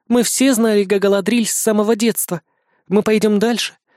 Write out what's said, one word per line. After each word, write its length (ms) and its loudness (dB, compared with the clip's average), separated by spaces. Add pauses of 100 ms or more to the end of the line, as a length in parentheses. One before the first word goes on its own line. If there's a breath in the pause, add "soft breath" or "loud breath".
Мы 160 2
все 320 0
знали 300 2
Гагаладриль 600 0
с 60 -6
самого 440 0
детства. 440 -4 (460)
Мы 160 0
пойдем 360 2
дальше, 360 -2 (220)